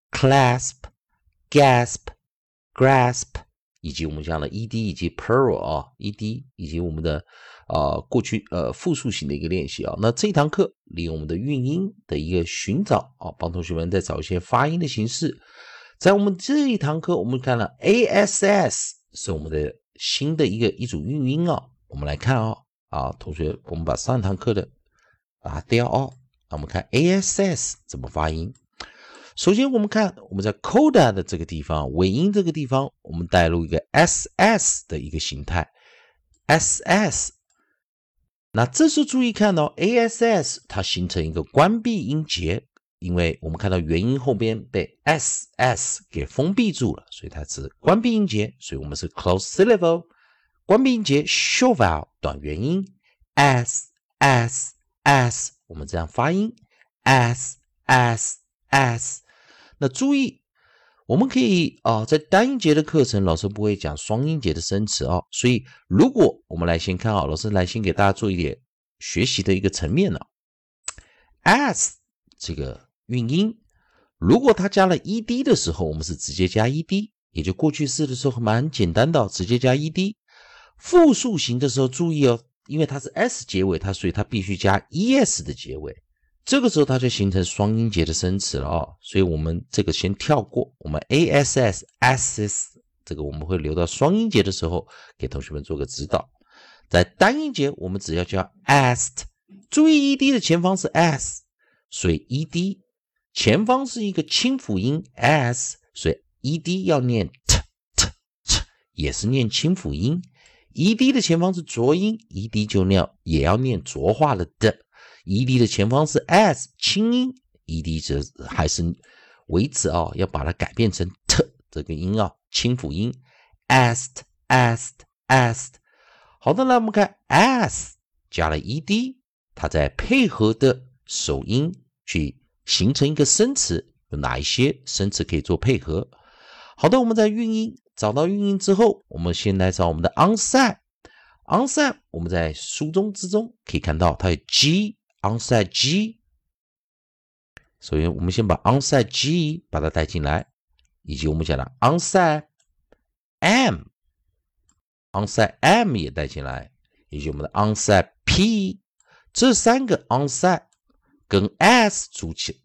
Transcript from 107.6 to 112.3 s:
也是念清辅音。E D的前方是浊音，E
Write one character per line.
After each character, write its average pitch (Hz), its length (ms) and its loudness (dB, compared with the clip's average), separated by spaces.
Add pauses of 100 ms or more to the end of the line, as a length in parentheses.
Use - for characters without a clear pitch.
也 71 180 -4
是 - 160 -6
念 127 200 0
清 165 280 0
辅 120 180 -8
音。 131 300 -2 (500)
E 185 220 2
D 262 160 2
的 262 100 2
前 165 180 2
方 180 140 2
是 175 80 -6
浊 131 320 0
音 208 240 0 (120)
，E 101 180 -8